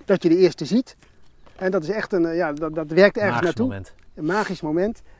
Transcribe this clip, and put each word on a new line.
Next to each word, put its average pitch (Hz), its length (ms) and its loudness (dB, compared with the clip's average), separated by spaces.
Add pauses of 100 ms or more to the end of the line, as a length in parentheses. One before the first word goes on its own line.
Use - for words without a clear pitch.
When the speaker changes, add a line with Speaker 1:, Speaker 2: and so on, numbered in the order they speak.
Speaker 1:
dat 190 180 0
je - 60 2
de 330 80 6
eerste 170 280 2
ziet. 202 320 -2 (600)
En 190 140 -4
dat 185 120 0
is 151 80 -6
echt 214 220 -6
een, 170 140 2
eh, 165 100 -4
ja, 165 160 0
dat, 156 220 -6
dat 160 160 -6
werkt 190 260 4
ergens 208 180 0
Speaker 2:
Magisch 117 100 0
Speaker 1:
naartoe. 190 220 -2
Speaker 2:
moment. 98 280 -8 (200)
Speaker 1:
Een 151 100 -8
magisch 196 360 -2
moment. 175 420 -4 (180)